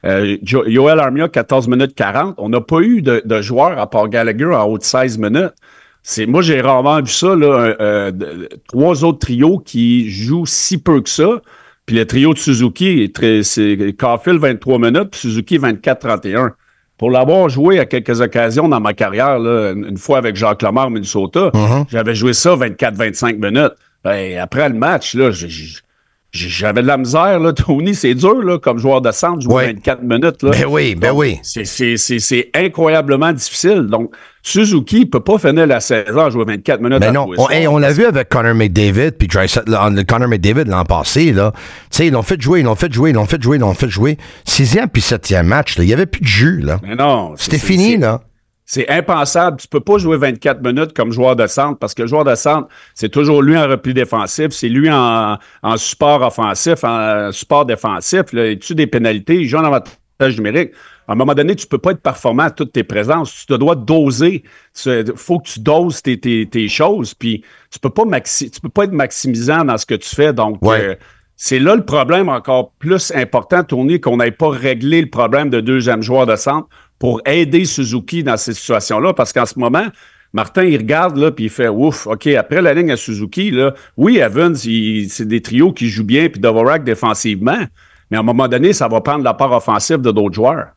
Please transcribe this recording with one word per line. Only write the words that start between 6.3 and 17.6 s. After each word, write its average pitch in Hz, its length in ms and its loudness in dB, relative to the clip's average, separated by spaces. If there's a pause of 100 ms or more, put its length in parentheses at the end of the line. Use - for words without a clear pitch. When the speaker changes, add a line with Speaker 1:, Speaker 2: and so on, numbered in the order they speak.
Speaker 1:
j'ai 156 180 2
rarement 135 400 2
vu 127 120 -4
ça, 185 240 2
là, 147 200 4
un, 113 280 2
euh, 104 260 0
de, 87 380 -10 (180)
trois 151 380 0
autres 165 160 2
trios 147 380 2
qui 120 520 0
jouent 123 360 -4
si - 320 -4
peu 147 220 2
que - 80 -8
ça. 175 320 0 (460)
Puis 113 100 -2
le 113 100 2
trio 139 280 2
de - 40 -8
Suzuki 131 640 0
est 98 120 -4
très, 110 300 2
c'est 104 320 0 (200)
Caulfield, 139 440 0
vingt-trois 131 380 0
minutes, 131 340 2
puis - 80 -16
Suzuki, 117 380 -2
vingt-quatre 127 500 -2
trente 107 180 -4
et 95 80 -6
un. 120 180 0 (460)
Pour 117 120 0
l'avoir 151 380 4
joué 151 300 2